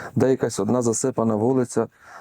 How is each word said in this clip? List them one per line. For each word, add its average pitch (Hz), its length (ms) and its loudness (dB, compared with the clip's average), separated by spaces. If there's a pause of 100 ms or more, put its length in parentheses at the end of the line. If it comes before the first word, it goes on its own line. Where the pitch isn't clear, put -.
(140)
де 127 160 4
якась 127 300 -2
одна 113 220 0
засипана 117 520 0
вулиця, 123 520 0 (340)